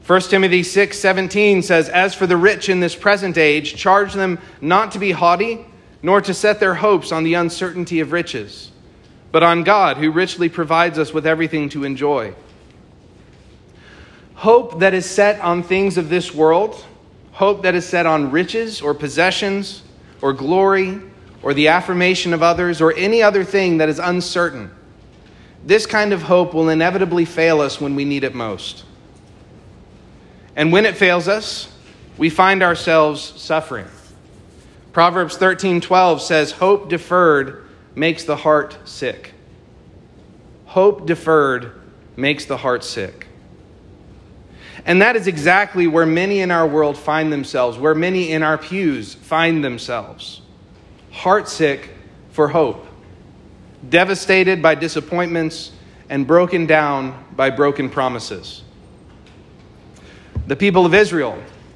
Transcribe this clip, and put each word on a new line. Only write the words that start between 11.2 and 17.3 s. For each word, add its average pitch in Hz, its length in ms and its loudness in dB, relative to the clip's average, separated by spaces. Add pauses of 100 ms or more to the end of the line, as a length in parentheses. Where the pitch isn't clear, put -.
everything 160 420 -2
to 143 160 -8
enjoy." 131 500 -4 (2000)
Hope 226 440 4
that 190 140 4
is 180 100 -2
set 202 360 2
on 175 220 0
things 185 360 0
of 160 100 -4
this 175 260 -2
world, 165 480 2 (500)